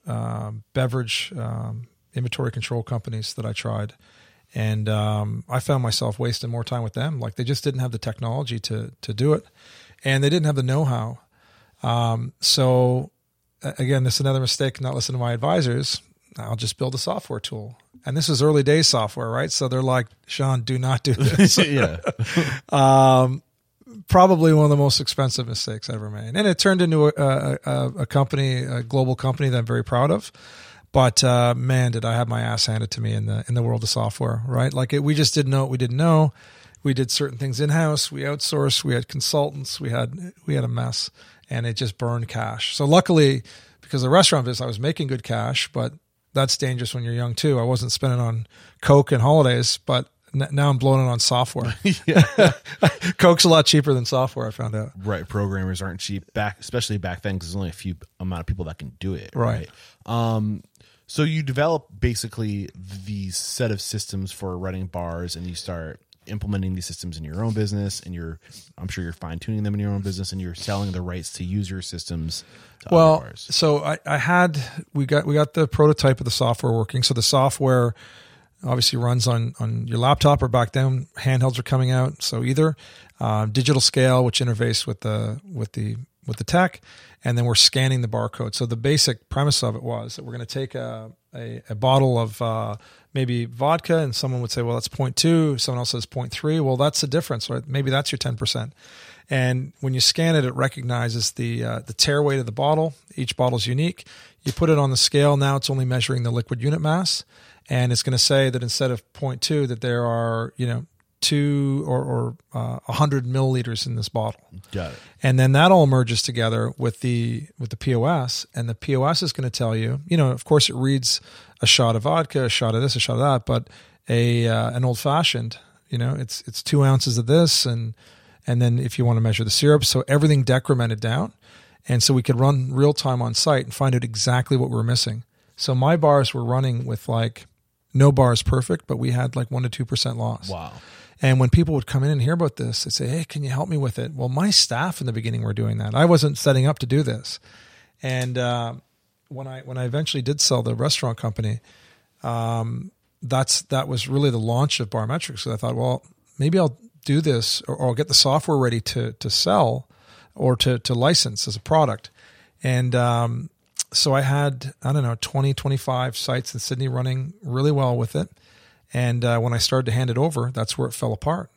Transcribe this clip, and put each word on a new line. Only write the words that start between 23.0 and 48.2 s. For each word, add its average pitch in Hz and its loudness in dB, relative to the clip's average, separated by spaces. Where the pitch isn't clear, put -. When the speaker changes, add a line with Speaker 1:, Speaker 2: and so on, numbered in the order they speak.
Speaker 1:
probably 180 8
one 151 8
of 147 6
the 147 6
most 143 4
expensive 131 -2
mistakes 110 -8
I 123 -6
ever 107 -8
made. 110 -8
And 214 2
it 185 4
turned 190 4
into 160 6
a, 147 4
a, 139 2
a, 131 0
a 135 -2
company, 135 0
a 127 -4
global 127 2
company 131 0
that 123 2
I'm 117 0
very 120 0
proud 127 2
of. 202 -2
But, 127 4
uh, 123 4
man, 123 2
did 113 -4
I 113 0
have 120 0
my 117 -2
ass 113 -2
handed 110 -2
to 117 -6
me 107 -2
in 107 -2
the, 107 -2
in 120 -2
the 120 2
world 117 0
of 110 -4
software, 113 -2
right? 127 0
Like, 131 -2
it, 143 0
we 147 0
just 143 2
didn't 139 2
know 135 2
what 131 -4
we 131 -2
didn't 123 -2
know. 156 4
We 139 0
did 123 -2
certain 139 -4
things 127 -6
in-house. 151 0
We 139 -8
outsourced. 139 -2
We 135 0
had 120 -2
consultants. 143 -4
We 135 -6
had, 127 -4
we 151 0
had 131 0
a 123 -2
mess, 120 -4
and 120 -4
it 117 -4
just 107 -6
burned 120 -4
cash. 110 -6
So 143 0
luckily, 151 4
because 135 -4
of 127 0
the 147 6
restaurant 165 4
business, 123 -6
I - -4
was 110 -6
making 147 -4
good 127 -6
cash, 117 -4
but 123 -4
that's 135 0
dangerous 123 -4
when 123 -6
you're 117 -4
young 120 -2
too. 139 2
I 117 0
wasn't 120 0
spending 123 0